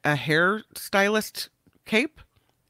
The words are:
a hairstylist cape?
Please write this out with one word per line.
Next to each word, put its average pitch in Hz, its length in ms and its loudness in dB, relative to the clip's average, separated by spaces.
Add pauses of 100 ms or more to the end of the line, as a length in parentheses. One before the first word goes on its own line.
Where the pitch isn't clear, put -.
a 147 120 2
hairstylist 196 1300 0 (360)
cape? 247 360 -2 (500)